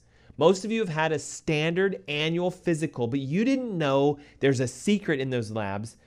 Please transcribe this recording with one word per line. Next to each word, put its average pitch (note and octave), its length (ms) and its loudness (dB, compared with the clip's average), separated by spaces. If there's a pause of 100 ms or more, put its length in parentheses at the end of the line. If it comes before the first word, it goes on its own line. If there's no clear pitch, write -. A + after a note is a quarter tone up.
(380)
Most F#3 280 4
of G#3+ 60 -4
you A3+ 80 0
have G#3 100 -2
had D#3 220 0
a D3+ 80 -2
standard E3+ 880 -2
annual E3 420 -2
physical, D#3+ 560 -2
but C3+ 140 -2
you D3+ 260 0
didn't B3+ 320 0
know C#3+ 400 4 (220)
there's C3+ 200 4
a C3 80 0
secret G3 520 0
in C3+ 100 -2
those A#2 220 -2
labs. G#2 560 -6